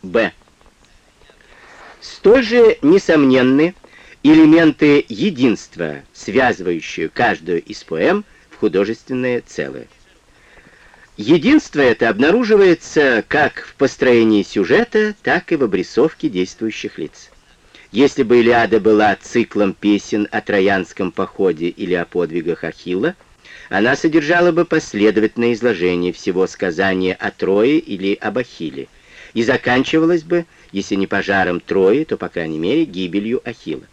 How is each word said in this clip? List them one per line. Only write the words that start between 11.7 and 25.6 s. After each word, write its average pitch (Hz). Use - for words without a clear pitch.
это 120
обнаруживается 165
как 143
в -
построении 113
сюжета, 208
так 165
и 170
в 143
обрисовке 117
действующих 104
лиц. -
Если 139
бы 120
«Илиада» 113
была 101
циклом 104
песен 104
о 110
троянском 95
походе 90
или 87
о 87
подвигах 82
Ахилла, 90
она 143
содержала 165
бы 170
последовательное 107
изложение 90